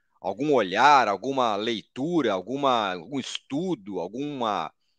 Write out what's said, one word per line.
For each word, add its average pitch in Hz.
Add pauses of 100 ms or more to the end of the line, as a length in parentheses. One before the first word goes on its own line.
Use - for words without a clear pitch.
(200)
algum 104
olhar, 120
alguma 117
leitura, 120
alguma, 113
algum 101
estudo, 123
alguma 107 (260)